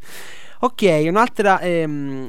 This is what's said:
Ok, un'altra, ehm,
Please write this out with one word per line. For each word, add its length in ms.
Ok, 440
un'altra, 540
ehm, 680